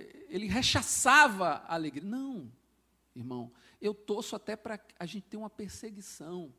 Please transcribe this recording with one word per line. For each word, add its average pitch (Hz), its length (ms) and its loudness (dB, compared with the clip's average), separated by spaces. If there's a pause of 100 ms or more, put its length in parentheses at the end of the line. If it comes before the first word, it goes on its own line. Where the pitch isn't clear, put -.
(280)
ele 202 200 -4
rechaçava 233 1200 6
a - 80 -2
alegria. 156 340 -4
"Não, 240 420 -8 (640)
irmão, 123 360 -8 (280)
eu 208 140 0
torço 208 420 -4
até 208 200 -6
pra 214 240 -10 (180)
a 180 80 -8
gente 190 220 -10
ter 214 100 -12
uma 214 120 -8
perseguição. 180 1080 -12